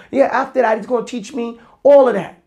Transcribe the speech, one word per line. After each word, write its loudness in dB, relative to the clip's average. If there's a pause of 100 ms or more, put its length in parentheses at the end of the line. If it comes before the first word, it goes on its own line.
yeah, 2
after -2
that, 0
he's -12
gonna -4
teach -12
me -10 (240)
all 6
of 0
that." -10